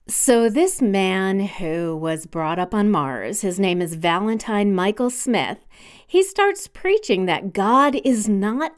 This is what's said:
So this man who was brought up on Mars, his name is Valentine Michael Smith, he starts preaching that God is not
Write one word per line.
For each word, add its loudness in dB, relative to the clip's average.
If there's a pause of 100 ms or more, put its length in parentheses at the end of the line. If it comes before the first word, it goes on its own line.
So 4
this 2
man 2
who -4
was -4
brought -4
up -4
on 2
Mars, -2
his -2
name 2
is -4
Valentine 0
Michael 0
Smith, -2 (400)
he 2
starts 0
preaching -2
that -2
God 2
is 0
not -2